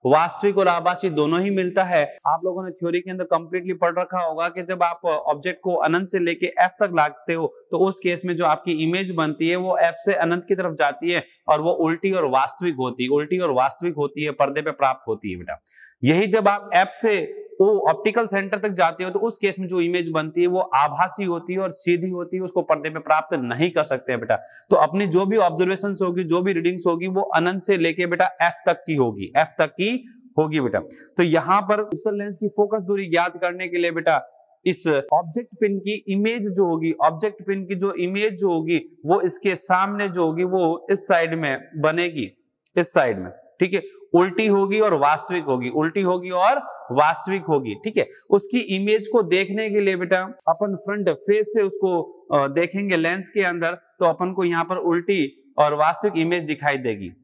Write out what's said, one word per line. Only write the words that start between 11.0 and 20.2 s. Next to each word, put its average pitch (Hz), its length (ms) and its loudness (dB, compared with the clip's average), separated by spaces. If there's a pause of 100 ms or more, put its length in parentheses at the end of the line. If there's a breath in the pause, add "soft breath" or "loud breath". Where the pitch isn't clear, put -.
है 170 120 0 (240 soft breath)
और 151 120 4
वो 165 200 0
उल्टी 165 320 0
और 165 180 0
वास्तविक 139 460 0
होती 127 280 -4
है, 127 60 -2
उल्टी 151 280 0
और 170 140 0
वास्तविक 139 420 0
होती 143 300 -4
है, 151 80 -2
पर्दे 143 300 0
पे 151 100 -4
प्राप्त 131 360 -2
होती 104 240 -6
है 90 60 -8
बेटा। 82 220 -12 (420 soft breath)
यही 165 240 4
जब 202 220 2
आप 202 260 -2
एफ 185 180 4
से 202 480 -2 (200)
ओ 190 60 6 (220)
ऑप्टिकल 214 380 0
सेंटर 196 320 -4
तक 208 100 -2
जाते 175 360 0
हो 185 60 -4
तो 190 80 -2
उस 226 200 -2
केस 190 200 0
में 185 100 -6
जो 180 120 0
इमेज 170 300 0
बनती 160 300 -2